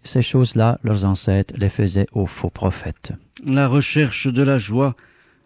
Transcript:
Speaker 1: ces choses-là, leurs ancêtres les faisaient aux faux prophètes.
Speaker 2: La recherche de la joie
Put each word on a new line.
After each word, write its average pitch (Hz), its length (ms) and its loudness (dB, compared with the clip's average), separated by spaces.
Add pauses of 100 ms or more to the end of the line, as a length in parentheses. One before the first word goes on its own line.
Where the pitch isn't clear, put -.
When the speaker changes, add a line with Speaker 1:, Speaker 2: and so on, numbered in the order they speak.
Speaker 1:
ces - 180 -2
choses-là, 120 640 2
leurs 104 240 0
ancêtres 98 500 0
les 101 140 0
faisaient 98 420 0
aux 98 140 -2
faux - 240 -6
prophètes. - 640 -6 (280)
Speaker 2:
La 135 260 2
recherche 135 580 0
de 131 160 0
la 135 160 2
joie 120 360 0 (520)